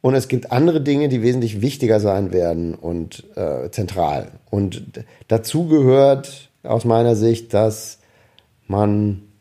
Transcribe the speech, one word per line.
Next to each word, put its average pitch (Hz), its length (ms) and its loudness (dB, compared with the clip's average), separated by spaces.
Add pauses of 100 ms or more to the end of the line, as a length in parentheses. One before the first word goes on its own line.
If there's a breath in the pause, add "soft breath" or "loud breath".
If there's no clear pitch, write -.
Und 131 120 2
es 131 140 0
gibt 120 240 -4
andere 156 300 2
Dinge, 143 260 0
die 127 140 -2
wesentlich 113 400 -2
wichtiger 120 380 0
sein 98 320 0
werden 85 420 -2
und, 82 500 -10 (100)
äh, 71 360 -6
zentral. 80 600 -4 (180)
Und - 460 -4
d-, - 80 -14 (220 soft breath)
dazu 147 420 -2
gehört 139 840 4 (140)
aus 117 200 -2
meiner 117 320 4
Sicht, 113 380 0
dass 107 440 -2 (680 soft breath)
man 104 540 0 (180)